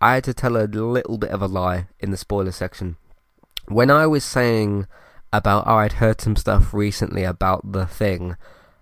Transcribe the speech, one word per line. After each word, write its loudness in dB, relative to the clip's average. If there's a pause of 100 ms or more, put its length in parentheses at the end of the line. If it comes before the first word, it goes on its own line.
I 4
had 0
to -2
tell 0
a 2
little -2
bit -4
of -4
a -2
lie -2 (100)
in -4
the -4
spoiler -2
section. -8 (720)
When 4
I 6
was 2
saying 0 (460)
about, 2
"Oh, 4
I'd 0
heard 2
some 0
stuff 4
recently -2
about -2
The -2
Thing," -4 (460)